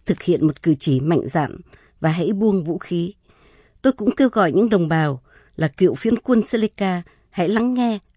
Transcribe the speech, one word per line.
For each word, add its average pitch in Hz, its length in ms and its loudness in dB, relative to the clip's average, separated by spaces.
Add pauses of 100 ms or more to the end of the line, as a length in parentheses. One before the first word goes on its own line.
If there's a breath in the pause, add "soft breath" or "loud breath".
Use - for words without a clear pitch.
thực 127 160 -2
hiện 160 240 0
một 151 160 -2
cử 160 160 2
chỉ 131 220 0
mạnh 151 280 -2
dạn 143 280 -4 (440 soft breath)
và 160 100 0
hãy 170 220 -2
buông 196 320 0
vũ 160 140 -4
khí. 175 360 -4 (680 soft breath)
Tôi 269 100 2
cũng 214 240 -2
kêu 269 120 4
gọi 190 240 2
những 220 160 2
đồng 180 200 2
bào 151 340 0 (340 soft breath)
là 156 120 0
cựu 170 260 2
phiến 226 240 0
quân 226 280 0
Seleka 196 560 -4 (280 soft breath)
hãy 175 180 -2
lắng 233 260 0
nghe 240 240 -2 (180)